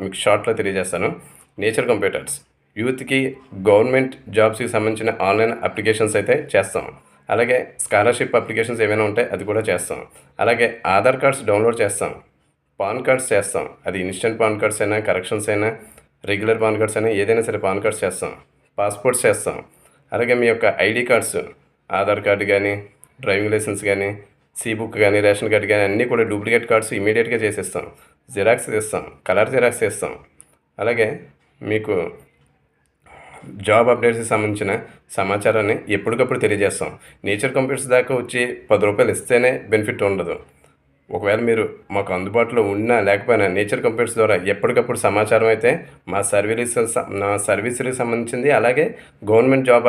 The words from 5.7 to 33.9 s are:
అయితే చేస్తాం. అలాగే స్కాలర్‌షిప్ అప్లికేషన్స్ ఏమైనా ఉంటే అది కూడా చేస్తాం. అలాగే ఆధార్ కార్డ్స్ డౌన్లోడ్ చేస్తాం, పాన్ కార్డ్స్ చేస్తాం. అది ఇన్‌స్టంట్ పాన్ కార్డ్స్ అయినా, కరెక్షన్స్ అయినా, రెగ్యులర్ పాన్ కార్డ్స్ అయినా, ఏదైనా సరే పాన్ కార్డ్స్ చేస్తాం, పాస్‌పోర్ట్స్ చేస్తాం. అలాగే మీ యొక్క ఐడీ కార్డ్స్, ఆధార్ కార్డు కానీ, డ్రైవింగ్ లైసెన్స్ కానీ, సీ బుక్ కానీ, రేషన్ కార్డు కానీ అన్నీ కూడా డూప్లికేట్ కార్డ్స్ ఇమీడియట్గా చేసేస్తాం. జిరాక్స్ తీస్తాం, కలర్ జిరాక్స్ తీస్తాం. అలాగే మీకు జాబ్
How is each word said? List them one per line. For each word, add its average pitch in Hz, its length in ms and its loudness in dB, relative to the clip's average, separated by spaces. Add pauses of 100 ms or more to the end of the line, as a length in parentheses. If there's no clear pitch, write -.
అయితే 101 160 2 (200)
చేస్తాం. 92 320 0 (420)
అలాగే 120 300 2 (260)
స్కాలర్‌షిప్ 110 560 2
అప్లికేషన్స్ 113 460 -2
ఏమైనా 107 240 2
ఉంటే 117 120 2 (120)
అది 98 160 -6
కూడా 107 180 0
చేస్తాం. 87 320 -4 (380)
అలాగే 117 280 2 (280)
ఆధార్ 127 280 4
కార్డ్స్ 135 280 0
డౌన్లోడ్ 113 300 2
చేస్తాం, 101 300 -2 (680)
పాన్ 107 240 -4
కార్డ్స్ 131 280 0
చేస్తాం. 98 320 0 (220)
అది 92 180 -4
ఇన్‌స్టంట్ 110 360 -4
పాన్ 107 200 0
కార్డ్స్ 107 220 -2
అయినా, 104 140 0 (100)
కరెక్షన్స్ 98 440 -2
అయినా, 104 180 0 (640)
రెగ్యులర్ 107 320 0
పాన్ 110 180 2
కార్డ్స్ 110 180 -2
అయినా, 113 120 0 (100)
ఏదైనా 113 260 2
సరే 104 160 -4
పాన్ 98 200 -2
కార్డ్స్ - 220 -4
చేస్తాం, 92 280 -6 (460)
పాస్‌పోర్ట్స్ 104 480 0
చేస్తాం. 90 300 0 (560)
అలాగే 120 280 0
మీ 120 80 2
యొక్క 110 260 2 (140)
ఐడీ 120 220 0
కార్డ్స్, 107 280 0 (520)
ఆధార్ 101 360 0
కార్డు 101 240 2
కానీ, 101 240 2 (480)
డ్రైవింగ్ 104 320 0
లైసెన్స్ 101 360 -2
కానీ, 98 200 0 (460)
సీ 113 240 -4
బుక్ 113 240 -8
కానీ, 104 220 4
రేషన్ 104 260 2
కార్డు 101 200 2
కానీ 104 160 4
అన్నీ 113 240 0
కూడా 117 200 2
డూప్లికేట్ 110 400 0
కార్డ్స్ 113 260 2
ఇమీడియట్గా 113 480 0
చేసేస్తాం. 92 400 -6 (420)
జిరాక్స్ 113 460 2
తీస్తాం, 101 320 -4 (220)
కలర్ 104 260 2
జిరాక్స్ 120 300 0
తీస్తాం. 85 300 -4 (640)
అలాగే 110 300 0 (520)
మీకు 107 360 -2 (1700)
జాబ్ 117 260 6